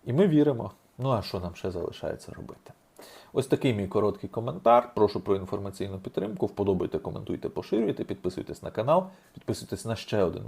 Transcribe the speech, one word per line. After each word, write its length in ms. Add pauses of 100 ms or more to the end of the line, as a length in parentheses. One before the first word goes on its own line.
І 80
ми 140
віримо. 440 (280)
Ну 120
а 120
що 180
нам 140
ще 160
залишається 640
робити? 400 (600)
Ось 140
такий 280
мій 120
короткий 440
коментар. 640
Прошу 260
про 160
інформаційну 640
підтримку. 480
Вподобайте, 520
коментуйте, 500
поширюйте, 560
підписуйтесь 580
на 80
канал, 340 (300)
підписуйтесь 500
на 120
ще 260
один 240